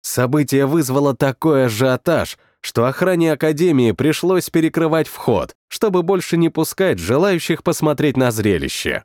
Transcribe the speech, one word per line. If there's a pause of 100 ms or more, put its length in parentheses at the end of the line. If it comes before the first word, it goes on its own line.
Событие
вызвало
такой
ажиотаж, (200)
что
охране
Академии
пришлось
перекрывать
вход, (120)
чтобы
больше
не
пускать
желающих
посмотреть
на
зрелище.